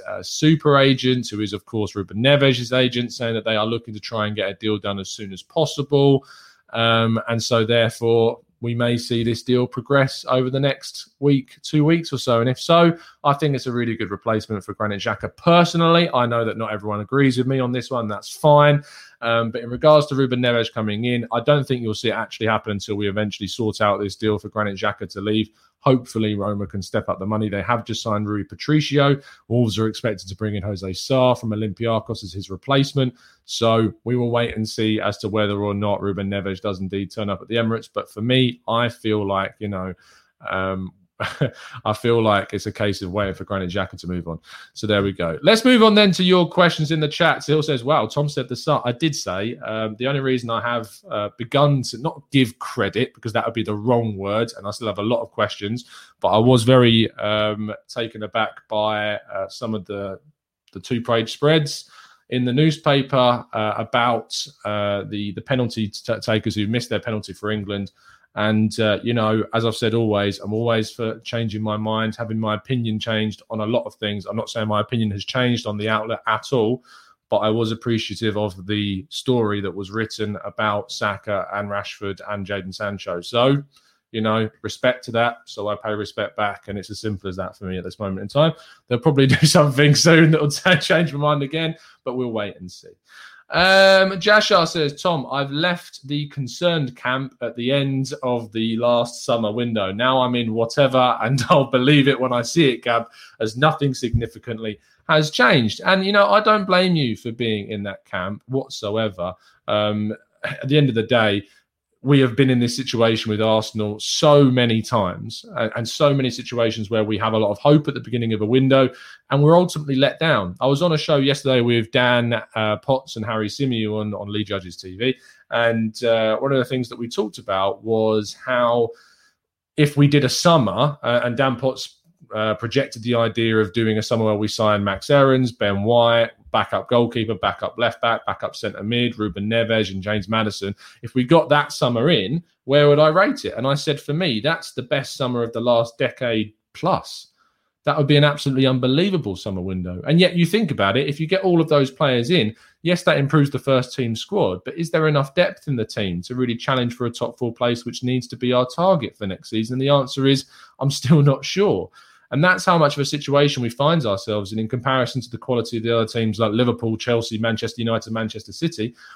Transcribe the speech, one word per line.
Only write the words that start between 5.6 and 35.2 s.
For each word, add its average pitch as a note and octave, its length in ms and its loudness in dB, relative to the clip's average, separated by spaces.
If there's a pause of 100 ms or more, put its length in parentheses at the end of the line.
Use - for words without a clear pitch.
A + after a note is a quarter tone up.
Um, A2+ 560 2
and A#2 160 -2
so, A2+ 220 2
therefore, A#2 720 2 (220)
we A#2+ 140 -4
may A#2+ 220 2
see A#2 260 -2
this A2+ 200 -2
deal B2 240 2
progress C3+ 600 0
over B2+ 220 2
the C3+ 100 -2
next - 600 -4
week, C#3 440 2
two D3+ 220 2
weeks E3 260 2
or C3 60 -4
so. A#2 240 2
And B2+ 80 2
if B2 100 -2
so, E3+ 380 4 (260)
I C#3+ 100 4
think C#3+ 220 0
it's B2+ 120 -6
a B2+ 40 -4
really A#2 240 -2
good G2 160 -6
replacement G#2+ 520 -4
for G2+ 100 -10
Granit G2+ 280 -4
Xhaka. G#2+ 340 -6
Personally, E3+ 760 4
I B2 120 2
know A#2 180 0
that G#2+ 140 -4
not A2 160 -6
everyone G#2 260 -6
agrees B2+ 380 2
with B2 100 0
me C3+ 120 0
on B2 120 -2
this B2 200 -6
one. A#2 160 -4
That's G2+ 220 -10
fine. D3 540 4 (380)
Um, A#2 300 0
but A#2 100 -8
in A#2+ 80 -10
regards D3 380 4
to C#3 80 -4
Ruben B2+ 260 0
Neves A#2+ 300 2
coming G#2+ 340 -4
in, A#2+ 260 -2
I A#2 100 0
don't C#3+ 240 2
think B2+ 160 -2
you'll A2+ 120 -2
see A2+ 160 -4
it G#2 40 0
actually A2 340 -4
happen A2 240 0
until G2+ 240 -6
we G#2 140 -2
eventually G2+ 380 -4
sort G#2+ 340 -4
out G2+ 180 2
this G2+ 160 -6
deal G#2+ 240 -2
for G#2 100 -14
Granit G#2 280 -4
Xhaka G#2 320 -6
to G2+ 120 -12
leave. G#2+ 280 0 (320)
Hopefully, A2+ 540 0
Roma G2+ 320 -4
can G2 140 -10
step - 260 -6
up F#2 120 -4
the F#2+ 60 -8
money. G#2+ 220 -2
They G2+ 140 -4
have A2+ 240 -2
just A2 160 -8
signed G#2 260 -4
Rui G#2 160 -4
Patricio. C#3+ 720 0 (300)
Wolves A2 320 0
are A2 80 2
expected G#2+ 400 -6
to G2 80 -12
bring G#2+ 200 -6
in F#2+ 80 -6
Jose G2 260 -8
Sarr B2+ 500 2
from A2 120 -6
Olympiacos A2 720 -4
as F2+ 120 -14
his F#2+ 160 -10
replacement. C3+ 640 0 (320)
So A2+ 480 2 (100)
we B2 140 -2
will A#2+ 120 -2
wait A#2 280 -2
and A2 100 -4
see A2 320 0
as G2+ 200 -2
to G#2+ 100 -6